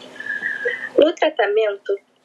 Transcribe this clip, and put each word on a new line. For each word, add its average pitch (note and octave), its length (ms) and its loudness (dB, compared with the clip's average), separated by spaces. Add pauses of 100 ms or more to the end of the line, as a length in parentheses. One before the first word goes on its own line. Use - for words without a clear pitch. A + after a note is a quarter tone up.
(1000)
No D#4 160 6
tratamento, G#3 840 0 (280)